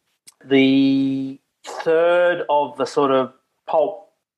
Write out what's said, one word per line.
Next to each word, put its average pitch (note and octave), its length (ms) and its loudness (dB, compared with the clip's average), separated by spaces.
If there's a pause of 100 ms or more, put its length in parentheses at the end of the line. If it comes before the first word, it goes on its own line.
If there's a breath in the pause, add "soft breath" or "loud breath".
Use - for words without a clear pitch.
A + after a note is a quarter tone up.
(440)
the C3+ 960 0 (240)
third F3 840 0
of C#3+ 280 -2
the C3 80 -4
sort C#3 260 0
of C3 200 0 (360)
pulp, - 440 -4 (260)